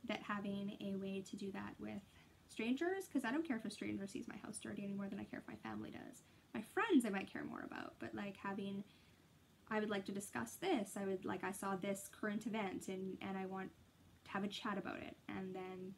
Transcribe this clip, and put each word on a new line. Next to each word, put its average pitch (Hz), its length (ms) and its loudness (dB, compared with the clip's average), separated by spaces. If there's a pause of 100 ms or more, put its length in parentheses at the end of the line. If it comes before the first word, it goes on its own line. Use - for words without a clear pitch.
That 214 180 0
having 202 580 -2
a 196 160 -2
way 196 260 -2
to - 140 -6
do 196 160 -4
that 202 260 -6
with 214 240 -6 (460)
strangers, 330 600 2
'cause 254 160 2
I 226 60 4
don't 320 160 4
care 233 100 2
if 220 80 -2
a 208 60 0
stranger 208 360 -2
sees - 220 -4
my - 80 -8
house - 220 -6
dirty 208 260 -4
any 98 100 -2
more 98 140 0
than 101 120 -2
I 107 40 -2
care - 160 -6
if - 60 -14
my 220 100 -8
family - 340 -4
does. - 320 -12 (320)
My 226 80 0
friends 359 420 8
I 208 60 2
might 196 180 2
care - 160 -4
more - 160 -4
about, - 380 -6
but, - 160 -6
like, 202 240 -4
having, 196 440 -2 (840)
"I 214 120 4
would 208 100 2
like 196 160 2
to 196 60 -2
discuss 233 440 -2
this, 285 400 4
I 202 80 2
would, 190 200 2
like, 190 200 0
I 185 80 2
saw 196 240 2
this 196 320 0
current 214 380 0
event 202 420 0
and, 190 320 -2
and 190 180 -2
I 190 80 0
want 190 240 -2 (540)
to - 60 -14
have 196 140 2
a 208 40 2
chat 202 300 0
about - 240 -2
it," - 140 -8 (120)
and 190 260 -2
then 185 440 -4